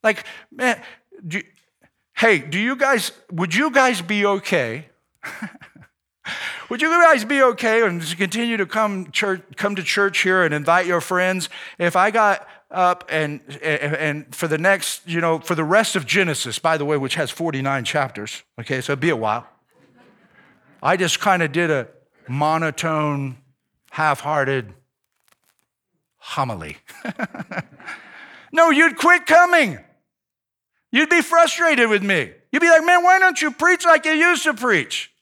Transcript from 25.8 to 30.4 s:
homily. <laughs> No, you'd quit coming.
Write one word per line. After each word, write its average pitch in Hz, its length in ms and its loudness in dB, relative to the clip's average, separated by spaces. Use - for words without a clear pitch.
homily. 101 600 -8
<laughs> 226 140 -10
No, 330 180 4
you'd 302 280 4
quit 349 280 4
coming. 320 540 4